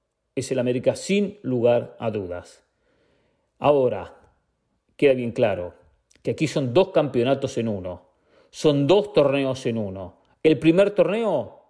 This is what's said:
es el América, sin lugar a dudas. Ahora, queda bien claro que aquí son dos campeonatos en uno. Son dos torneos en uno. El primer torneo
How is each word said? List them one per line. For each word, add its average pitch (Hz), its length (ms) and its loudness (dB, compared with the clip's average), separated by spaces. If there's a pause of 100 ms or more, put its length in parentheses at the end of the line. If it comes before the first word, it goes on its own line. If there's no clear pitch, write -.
(340)
es 127 180 -6
el 131 80 -2
América, 123 360 0
sin 196 460 -4
lugar 120 580 0
a 117 120 -6
dudas. 87 520 -10 (960)
Ahora, 123 560 0 (800)
queda 139 180 4
bien 120 180 -4
claro 92 420 -2 (480)
que 127 100 -4
aquí 151 160 -2
son 127 260 -4
dos 190 160 4
campeonatos 135 680 0
en 113 100 -2
uno. 90 440 -8 (380)
Son 143 380 0
dos 202 240 2
torneos 139 540 0
en 113 120 -2
uno. 95 420 -10 (220)
El 156 160 4
primer 180 340 4
torneo 180 800 -2